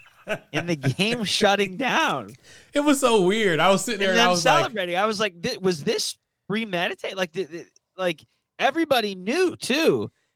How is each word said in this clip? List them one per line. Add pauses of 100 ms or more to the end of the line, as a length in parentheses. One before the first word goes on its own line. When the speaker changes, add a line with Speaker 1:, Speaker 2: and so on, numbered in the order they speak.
(520)
Speaker 1:
and
the
game
Speaker 2:
<laughs>
Speaker 1:
shutting
down. (440)
Speaker 2:
It
was
so
weird.
I
was
sitting
there
Speaker 1:
And
Speaker 2:
and
I
Speaker 1:
them
Speaker 2:
was
like
Speaker 1:
celebrating.
I
was
like,
"Th-,
was
this (320)
premeditated?"
Like,
th-,
th-, (300)
like, (340)
everybody
knew,
too, (260)